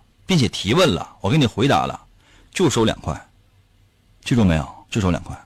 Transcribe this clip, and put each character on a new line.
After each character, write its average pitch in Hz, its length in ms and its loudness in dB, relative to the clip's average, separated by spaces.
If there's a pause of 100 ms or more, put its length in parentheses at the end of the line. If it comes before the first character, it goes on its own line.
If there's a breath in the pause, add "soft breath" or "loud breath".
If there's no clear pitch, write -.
(260)
并 190 120 0
且 117 120 2
提 - 240 -4
问 165 200 4
了， 80 280 -8
我 - 80 -2
给 139 80 2
你 147 80 4
回 107 200 -2
答 92 200 2
了， - 120 -8 (560 soft breath)
就 175 160 2
收 117 160 0
两 107 140 -2
块， 73 160 -6 (1080)
记 - 120 -2
住 117 100 4
没 85 100 4
有？ 71 120 -2 (220)
就 113 120 -2
收 92 100 2
两 - 120 -2
块。 - 120 -14 (100)